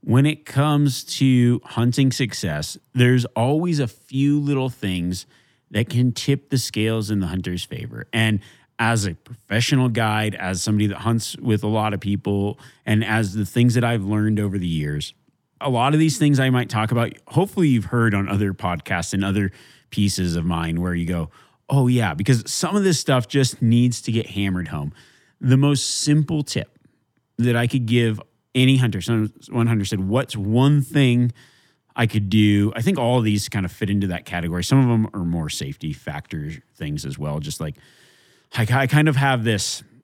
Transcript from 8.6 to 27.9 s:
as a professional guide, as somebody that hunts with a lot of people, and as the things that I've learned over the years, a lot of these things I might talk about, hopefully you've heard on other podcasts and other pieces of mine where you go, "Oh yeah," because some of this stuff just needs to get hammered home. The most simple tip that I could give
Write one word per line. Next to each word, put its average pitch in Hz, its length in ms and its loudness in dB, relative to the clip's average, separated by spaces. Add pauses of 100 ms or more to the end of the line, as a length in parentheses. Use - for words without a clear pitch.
as 113 260 0
a 85 80 -6
professional 123 760 -2
guide, 107 460 -2
as 92 300 -6
somebody 107 240 2
that 98 80 -4
hunts 117 400 -2
with 110 260 0
a 107 60 -2
lot 107 260 -2
of 98 60 -6
people, 101 580 -2 (260)
and 107 200 2
as 107 300 -2
the 104 120 -2
things 120 280 2
that 120 100 2
I've 117 180 -2
learned 107 380 0
over 101 180 -2
the 90 80 -4
years, 76 480 -4 (460)
a 135 100 -4
lot 127 240 2
of 156 60 4
these 160 180 2
things 147 220 4
I 131 100 2
might 123 180 0
talk 107 220 -2
about, 117 220 0 (160)
hopefully 185 400 2
you've 117 160 2
heard 113 280 0
on 98 160 -2
other 98 240 0
podcasts 90 640 -4
and 98 100 0
other 98 280 0 (380)
pieces 92 440 0
of 82 100 -2
mine 82 360 -2
where 87 140 -2
you 85 120 -2
go, 85 240 -4 (380)
"Oh 135 180 2
yeah," 117 280 2
because 107 360 0
some 180 240 -4
of 202 80 2
this 185 160 2
stuff 127 300 0
just 135 340 0
needs 120 400 4
to - 80 -8
get 113 200 -4
hammered 92 380 -4
home. 76 240 -8 (480)
The 131 160 4
most 143 440 0
simple 151 420 0
tip - 380 -8 (580)
that 120 160 2
I 117 140 0
could 123 180 -2
give 113 340 2 (340)